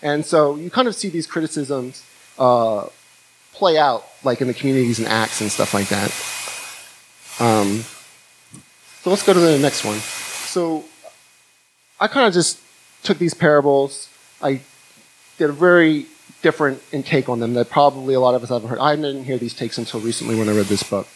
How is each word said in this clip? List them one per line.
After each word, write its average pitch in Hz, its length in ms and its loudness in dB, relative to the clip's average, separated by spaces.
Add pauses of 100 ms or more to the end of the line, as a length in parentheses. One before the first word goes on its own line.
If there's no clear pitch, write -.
And 151 220 -2
so 147 320 2
you 170 140 -10
kind 254 160 2
of 214 80 -4
see - 140 -8
these 165 180 -6
criticisms, 139 760 -6 (340)
uh, 117 480 2 (720)
play 175 180 4
out, 131 240 2 (220)
like, 123 160 0
in 131 80 0
the 120 120 -2
communities 131 380 0
and 113 80 -2
Acts 110 360 0
and 104 100 -4
stuff - 260 -2
like 98 180 -2
that. 101 140 -2 (1400)
Um, 107 220 4 (1300)
so 180 80 -2
let's 202 180 0
go 196 40 6
to 175 60 6
the 160 200 6
next 139 260 0
one. 107 160 -4 (540)
So 165 300 -4 (1160)
I 214 80 0
kinda 247 220 4 (100)
just - 180 -2 (480)
took 196 120 0
these 175 160 0 (120)
parables. 139 640 2 (340)
I 139 180 -2 (760)
did 151 120 0
a 143 80 -10 (100)
very 160 380 6 (360)
different 151 400 0 (100)
intake 139 360 -2
on 120 120 -2
them 117 140 -2
that 120 160 0
probably 139 440 2
a 127 120 2
lot 123 80 4
of 120 80 -2
us 120 60 -12
haven't 117 220 -4
heard. 120 80 -6
I 147 180 0
didn't 139 280 -6
hear 131 140 -4
these 117 160 -8
takes - 240 -8
until 113 220 -8
recently 113 380 -4
when 107 100 0
I 107 120 2
read 101 60 0
this 101 160 -2
book. 98 340 -4